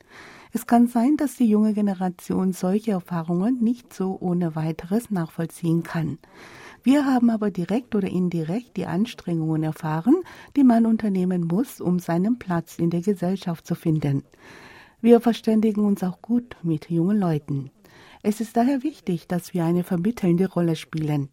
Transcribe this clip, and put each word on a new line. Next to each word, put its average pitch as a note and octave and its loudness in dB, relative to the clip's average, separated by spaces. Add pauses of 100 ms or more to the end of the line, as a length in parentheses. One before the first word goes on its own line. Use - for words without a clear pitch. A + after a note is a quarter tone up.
(520)
Es - -6
kann A#3+ 6
sein, A#3+ 2
dass C#4+ -2
die A#3+ 2
junge G#3+ 4
Generation F#3 -2
solche G3 -2
Erfahrungen F3+ -2
nicht A#3+ -2
so F#3+ -4
ohne F3 -2
weiteres E3+ -4
nachvollziehen E3 -2
kann. D#3 -6 (680)
Wir C#4 4
haben B3 4
aber G#3+ 0
direkt G3+ -4
oder F#3+ 0
indirekt F3 -4
die F3+ -6
Anstrengungen D#3+ -2
erfahren, D#3+ 0 (420)
die C#4 6
man A3+ 6
unternehmen F#3 0
muss, F#3 -2
um F3 0
seinen F#3+ 0
Platz E3+ -6
in E3+ 0
der E3+ -2
Gesellschaft F3+ -4
zu - -4
finden. D3 0 (800)
Wir A#3 8
verständigen A3 2
uns G3+ 0
auch F3+ -4
gut A#3+ -4
mit D#3+ -2
jungen E3+ 2
Leuten. D3 -2 (500)
Es G#3 -2
ist A3 -4
daher B3+ 2
wichtig, - -4
dass - -4
wir F3 0
eine F3 2
vermittelnde F#3 0
Rolle E3+ 0
spielen. D3 -4